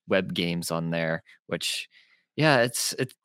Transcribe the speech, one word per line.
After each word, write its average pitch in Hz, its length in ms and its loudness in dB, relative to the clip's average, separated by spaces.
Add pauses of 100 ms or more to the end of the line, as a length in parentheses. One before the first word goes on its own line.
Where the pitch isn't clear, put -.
web 95 260 0
games 85 360 -2
on 82 200 -2
there, 82 320 -2 (260)
which, - 400 -6 (480)
yeah, 139 260 6
it's, - 320 0
it, 131 200 -4 (100)